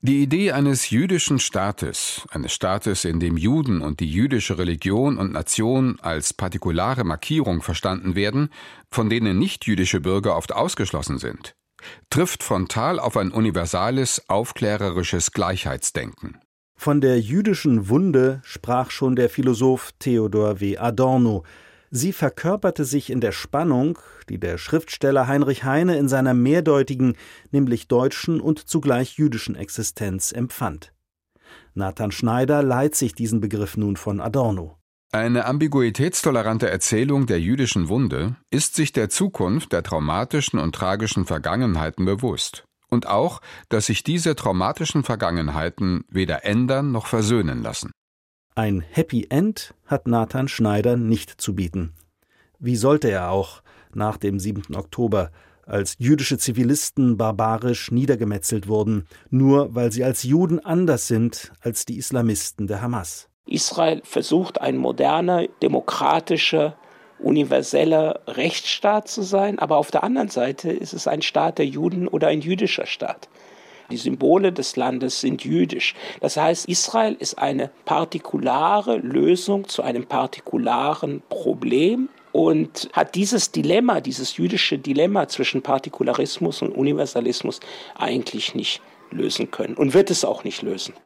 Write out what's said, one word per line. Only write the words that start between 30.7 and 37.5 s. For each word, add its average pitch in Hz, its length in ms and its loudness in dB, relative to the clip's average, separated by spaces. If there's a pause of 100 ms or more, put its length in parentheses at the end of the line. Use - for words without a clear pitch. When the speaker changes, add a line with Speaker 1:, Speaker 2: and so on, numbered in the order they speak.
Speaker 2:
Nathan 98 380 -4
Schneider 127 500 2
leiht 135 340 2
sich 120 200 -2
diesen 117 240 0
Begriff 104 380 -4
nun 104 180 0
von 101 240 -4
Adorno. 101 580 -2 (360)
Speaker 1:
Eine 117 320 0
ambiguitätstolerante 127 1200 0
Erzählung 123 580 2
der 95 120 2
jüdischen 104 480 0